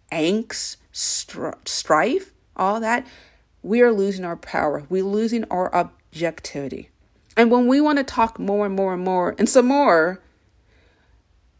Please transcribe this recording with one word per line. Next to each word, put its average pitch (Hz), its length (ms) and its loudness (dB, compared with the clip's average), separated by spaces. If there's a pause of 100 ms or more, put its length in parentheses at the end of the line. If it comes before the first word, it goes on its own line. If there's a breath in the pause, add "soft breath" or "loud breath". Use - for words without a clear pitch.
(120)
angst, 180 640 -4 (140)
str-, - 600 -8 (140)
strife, 202 680 -2 (240)
all 202 220 -2
that, 233 260 -4 (560 loud breath)
we 220 200 2
are 240 100 6
losing 196 340 -2
our 170 100 -6
power. 151 540 -4
We're 190 140 0
losing 214 420 -2
our 185 280 -4
objectivity. - 1160 -6 (480)
And 233 140 6
when 247 160 4
we 269 120 6
want 294 200 2
to 269 40 -2
talk 226 360 -2
more 202 260 0
and 196 100 -4
more 190 180 0
and 180 100 -4
more 180 340 0
and 202 100 2
some 247 200 4
more, 190 540 2 (1400)